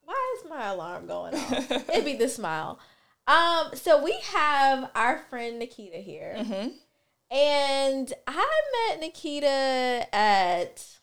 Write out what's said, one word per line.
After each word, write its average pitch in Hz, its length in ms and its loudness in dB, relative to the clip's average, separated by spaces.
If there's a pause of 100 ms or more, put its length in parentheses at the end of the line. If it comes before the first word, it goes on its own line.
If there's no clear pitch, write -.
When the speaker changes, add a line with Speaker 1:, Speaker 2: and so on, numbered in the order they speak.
Speaker 1:
Why 508 340 -4
is 415 120 -16
my 269 180 -8
alarm 175 400 -8
going 175 280 -6
off? 254 360 -4
Speaker 2:
<laughs> - 180 -4
Speaker 1:
It'd 349 160 2
be 277 100 -2
the 226 140 2
smile. 160 500 -6 (480)
Um, 330 480 4
so 294 280 6
we 392 140 -2 (160)
have 277 600 4
our 233 260 2 (100)
friend 233 280 -8
Nikita 208 400 -12
here. 175 400 -12
Speaker 2:
Mm-hmm. 208 300 -4 (680)
Speaker 1:
And 269 800 2 (140)
I 349 220 0 (400)
met 339 100 -4
Nikita 269 1120 0
at 190 680 2 (240)